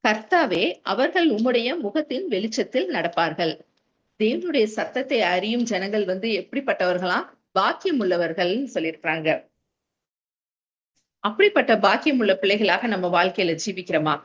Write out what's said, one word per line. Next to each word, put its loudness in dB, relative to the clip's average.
கர்த்தாவே, 0
அவர்கள் 2
உம்முடைய 0
முகத்தின் -4
வெளிச்சத்தில் -2
நடப்பார்கள்." -2
தேவனுடைய 0
சத்தத்தை -2
அறியும் 0
ஜனங்கள் -2
வந்து -4
எப்படிப்பட்டவர்களா? -2
பாக்கியம் 0
உள்ளவர்கள்னு 0
சொல்லியிருக்கிறாங்க. -2
அப்படிப்பட்ட 4
பாக்கியம் 2
உள்ள 4
பிள்ளைகளாக 2
நம்ம 2
வாழ்க்கையில -2
ஜீவிக்கிறோமா? -2